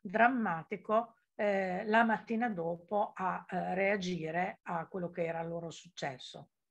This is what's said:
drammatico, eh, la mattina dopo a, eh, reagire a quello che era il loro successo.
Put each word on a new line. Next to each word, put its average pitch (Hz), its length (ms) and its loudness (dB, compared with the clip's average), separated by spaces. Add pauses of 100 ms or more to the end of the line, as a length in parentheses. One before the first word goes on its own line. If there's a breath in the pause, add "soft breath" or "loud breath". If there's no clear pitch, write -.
drammatico, 214 1120 2 (200)
eh, 190 520 0
la 226 180 6
mattina 226 460 0
dopo 175 640 -2
a, 180 340 -2
eh, 180 260 -2
reagire 180 880 0
a 165 220 -4
quello 175 240 -6
che 175 140 -4
era 165 160 -2
il 165 80 -4
loro 170 220 -6
successo. - 800 -10 (200)